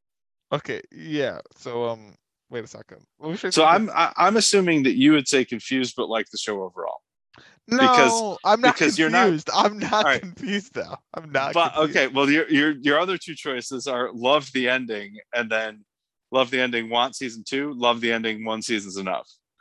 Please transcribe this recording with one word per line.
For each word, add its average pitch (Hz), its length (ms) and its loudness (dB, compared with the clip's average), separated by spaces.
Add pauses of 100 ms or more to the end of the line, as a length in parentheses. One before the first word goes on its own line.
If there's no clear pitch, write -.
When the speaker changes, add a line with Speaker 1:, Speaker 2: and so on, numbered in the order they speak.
(520)
Speaker 1:
Okay, 139 300 -6 (100)
yeah. 147 480 -6 (160)
So, 120 300 -8
um, 110 300 -8 (340)
wait 120 140 -10
a 110 40 -16
second. - 380 -20 (140)
Let 156 120 -8
me 190 60 -6
fix 185 180 -4
Speaker 2:
So 160 60 6
Speaker 1:
this. 156 80 8
Speaker 2:
I'm, 220 220 4
I, 170 260 0
I'm 196 200 4
assuming 180 460 2
that 127 120 2
you 135 180 6
would 147 140 2
say 131 180 2
confused, 127 500 -4
but 101 140 -4
like 110 220 -4
the 104 60 -10
show 101 260 -6
overall. 87 380 -10 (680)
Speaker 1:
No, 233 120 2
Speaker 2:
Because, 240 640 4
Speaker 1:
I'm 214 180 4
not 247 140 4
Speaker 2:
because 170 220 0
you're 160 120 2
not 185 240 4
Speaker 1:
confused. 156 200 -6
I'm 208 260 2
not 214 260 0
Speaker 2:
All 143 60 4
right. 127 120 0
Speaker 1:
confused, 196 500 -8
though. 87 240 -8 (160)
I'm 160 180 -14
not 147 220 -2
Speaker 2:
But, 170 100 4 (100)
Speaker 1:
confused. 156 240 0
Speaker 2:
okay, 135 100 4
well, 135 220 2
your, 151 200 2
your, 151 220 2
your 143 280 0
other 180 180 -2
two 160 180 -12
choices 127 520 -8
are 123 260 -2
love 135 400 2
the 127 160 0
ending 110 480 -4 (160)
and 117 160 -2
then 110 360 -4 (460)
love 127 200 2
the 131 80 -2
ending, 120 300 -2
want 120 260 -2
season 117 320 -10
two, 143 280 -4
love 120 260 0
the 117 100 0
ending, 113 340 -4
one 110 160 -6
season's 101 360 -6
enough. 92 320 -6 (320)